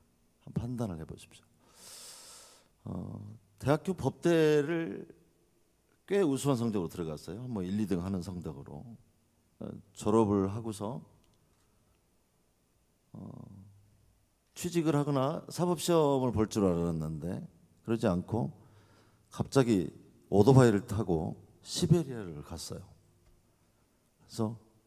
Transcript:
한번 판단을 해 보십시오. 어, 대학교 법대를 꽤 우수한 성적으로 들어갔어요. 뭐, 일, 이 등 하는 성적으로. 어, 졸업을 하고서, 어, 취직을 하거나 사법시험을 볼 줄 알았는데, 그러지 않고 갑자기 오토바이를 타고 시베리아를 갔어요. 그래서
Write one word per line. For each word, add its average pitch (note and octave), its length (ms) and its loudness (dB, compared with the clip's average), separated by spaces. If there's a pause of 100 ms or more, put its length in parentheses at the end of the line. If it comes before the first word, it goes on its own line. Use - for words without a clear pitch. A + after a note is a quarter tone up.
(460)
한번 - 160 -18
판단을 A#2 400 -6
해 D#2 40 -10
보십시오. - 400 -20 (1400)
어, G#2 500 -12 (240)
대학교 D#3 340 0
법대를 D#3+ 1120 0 (1000)
꽤 G3+ 140 2
우수한 C#3 360 2
성적으로 G#2+ 320 0
들어갔어요. E2 580 -8
뭐, G#2+ 160 -4
일, F#2+ 160 -2
이 A2 80 0
등 F2 160 0
하는 F#2+ 180 -4
성적으로. D#2 640 -10 (760)
어, - 80 -10 (260)
졸업을 G#2 600 2
하고서, A2 480 -8 (2000)
어, - 160 -14 (1300)
취직을 E3 400 0
하거나 C#3+ 540 0
사법시험을 D3+ 840 2
볼 G#2+ 160 2
줄 G#2 180 0
알았는데, E2+ 840 -2 (360)
그러지 A2+ 240 0
않고 G#2 440 -2 (800)
갑자기 A2+ 580 2 (400)
오토바이를 G#2+ 580 8
타고 F#2 540 -2 (220)
시베리아를 B2 800 0
갔어요. - 360 -12 (1400)
그래서 A2+ 380 -6 (300)